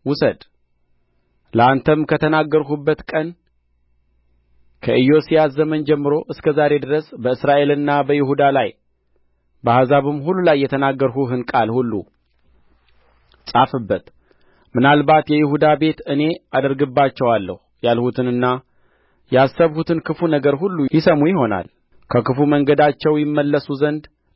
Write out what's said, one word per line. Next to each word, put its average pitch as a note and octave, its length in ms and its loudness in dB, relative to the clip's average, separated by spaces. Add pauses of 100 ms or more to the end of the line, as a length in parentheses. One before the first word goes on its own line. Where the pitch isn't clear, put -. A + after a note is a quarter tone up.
ውሰድ፣ C#3 340 0 (1120)
ለአንተም C3 500 2
ከተናገርሁበት D3+ 1000 -2
ቀን D#3+ 220 -6 (1500)
ከኢዮስያስ C#3+ 720 2
ዘመን D3+ 320 -2
ጀምሮ C#3+ 300 0 (140)
እስከ - 240 -14
ዛሬ D3 260 2
ድረስ C#3+ 280 -4 (120)
በእስራኤልና C#3+ 720 0 (120)
በይሁዳ C#3+ 480 0
ላይ C3 180 0 (960)
በአሕዛብም C#3 560 2
ሁሉ F3 240 -4
ላይ D#3+ 140 4
የተናገርሁህን C3+ 840 -2
ቃል A2+ 260 -2
ሁሉ A#2+ 220 -2 (1500)
ጻፍበት። A#2+ 580 -2 (680)
ምናልባት D3 540 4
የይሁዳ D3+ 380 0 (100)
ቤት D#3 300 -2
እኔ C#3+ 160 -2 (300)
አደርግባቸዋለሁ C3 1040 0 (260)
ያልሁትንና B2 600 -2 (880)
ያሰብሁትን D#3 680 0
ክፉ E3 280 -4
ነገር C#3+ 260 2
ሁሉ F3 240 -4 (120)
ይሰሙ D#3 360 2
ይሆናል። A#2 400 -2 (440)
ከክፉ A#2+ 360 0
መንገዳቸው D3 680 2
ይመለሱ D3 580 -2
ዘንድ D3+ 300 -4 (320)